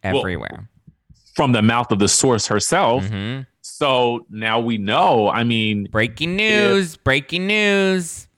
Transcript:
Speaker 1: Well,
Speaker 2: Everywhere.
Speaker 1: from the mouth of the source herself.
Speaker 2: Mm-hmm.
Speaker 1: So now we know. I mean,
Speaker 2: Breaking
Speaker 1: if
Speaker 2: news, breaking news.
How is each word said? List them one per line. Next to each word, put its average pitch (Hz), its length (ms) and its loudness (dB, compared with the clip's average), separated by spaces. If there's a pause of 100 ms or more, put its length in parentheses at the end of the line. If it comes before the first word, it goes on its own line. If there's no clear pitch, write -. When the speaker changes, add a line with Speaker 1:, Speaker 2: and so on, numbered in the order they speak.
Speaker 1:
Well, 98 140 0
Speaker 2:
Everywhere. 90 500 -6 (680)
Speaker 1:
from 139 180 2
the 113 100 4
mouth 117 300 2
of 104 60 0
the 101 100 4
source 120 380 2
herself. 123 580 0
Speaker 2:
Mm-hmm. 110 380 -6 (180)
Speaker 1:
So 123 680 0
now 110 280 -2
we 117 200 -2
know. 110 500 2
I 113 160 0
mean, 107 460 0
Speaker 2:
Breaking 113 440 -2
Speaker 1:
if - 40 -4
Speaker 2:
news, 202 580 0
breaking 147 500 -2
news. 196 800 0 (120)